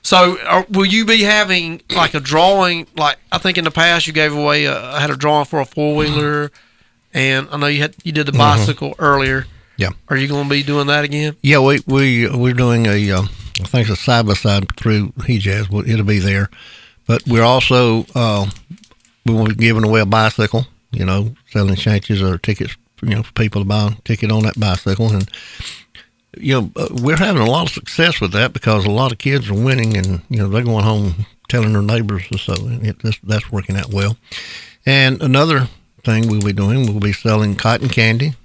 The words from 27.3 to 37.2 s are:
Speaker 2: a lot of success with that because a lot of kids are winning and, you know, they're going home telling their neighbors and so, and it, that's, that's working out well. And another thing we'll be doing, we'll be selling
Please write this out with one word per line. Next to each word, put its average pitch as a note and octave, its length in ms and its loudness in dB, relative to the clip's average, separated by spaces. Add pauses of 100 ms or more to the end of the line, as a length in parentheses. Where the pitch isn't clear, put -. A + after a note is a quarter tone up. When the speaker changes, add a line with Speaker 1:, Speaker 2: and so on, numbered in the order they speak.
Speaker 2:
a A2 100 2
lot D#3+ 160 0
of - 60 -6
success - 480 -4
with F#2 120 -2
that A2 200 0
because G#2 320 0
a G2+ 60 0
lot B2 220 0
of A2 60 -10
kids C3+ 300 -2
are G2 60 -2
winning A2+ 420 0
and, F#2+ 320 -2
you A#2 100 -2
know, F#2+ 100 0
they're A2 140 0
going A2 220 0
home G2+ 400 0 (240)
telling A2 240 0
their G#2 100 2
neighbors G#2 480 -2
and - 100 -6
so, - 140 -6
and A2 320 -4
it, G#2 160 -4
that's, A2 220 -4
that's G#2 260 -4
working G2 260 -4
out G2 160 -6
well. G2+ 260 -2 (680)
And C3+ 380 2
another C#3 460 2 (360)
thing A2+ 240 2
we'll G#2 140 0
be G2+ 100 0
doing, G#2+ 340 0
we'll G#2 140 -2
be G2+ 140 0
selling G#2+ 400 0